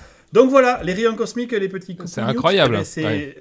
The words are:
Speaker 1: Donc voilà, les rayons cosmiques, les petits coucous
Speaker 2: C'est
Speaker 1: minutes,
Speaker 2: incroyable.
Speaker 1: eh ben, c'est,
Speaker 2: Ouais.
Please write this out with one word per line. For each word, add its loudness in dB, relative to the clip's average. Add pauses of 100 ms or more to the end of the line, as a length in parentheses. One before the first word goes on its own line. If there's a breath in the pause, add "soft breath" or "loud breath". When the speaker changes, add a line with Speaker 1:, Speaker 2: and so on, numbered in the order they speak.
(340 soft breath)
Speaker 1:
Donc 6
voilà, 2
les -2
rayons 0
cosmiques, -6
les -2
petits -12
coucous -12
Speaker 2:
C'est -8
Speaker 1:
minutes, 0
Speaker 2:
incroyable. 4
Speaker 1:
eh 0
ben, -2
c'est, -6
Speaker 2:
Ouais. -4